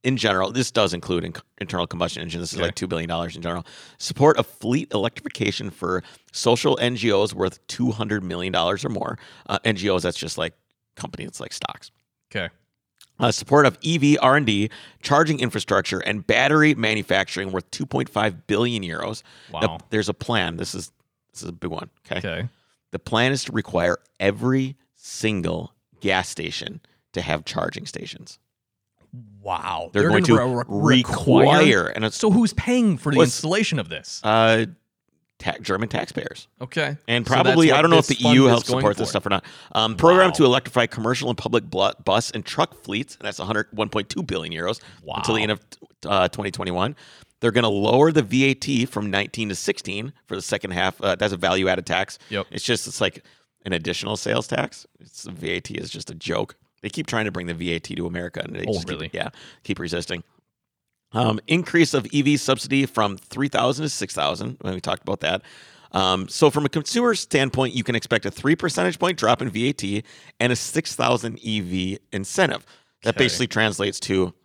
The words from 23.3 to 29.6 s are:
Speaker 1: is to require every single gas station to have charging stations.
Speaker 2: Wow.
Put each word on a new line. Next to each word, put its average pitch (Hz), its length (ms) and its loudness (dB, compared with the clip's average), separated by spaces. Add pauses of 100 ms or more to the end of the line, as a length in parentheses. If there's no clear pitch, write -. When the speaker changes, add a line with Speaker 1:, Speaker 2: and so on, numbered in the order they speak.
Speaker 1:
is 135 120 -2
to - 80 -10
require 90 440 0 (240)
every 127 560 0 (200)
single 85 760 -4 (280)
gas 92 280 0
station - 540 -10 (320)
to 85 80 -4
have 78 240 -4
charging - 400 -6
stations. - 520 -16 (1040)
Speaker 2:
Wow. 90 500 -6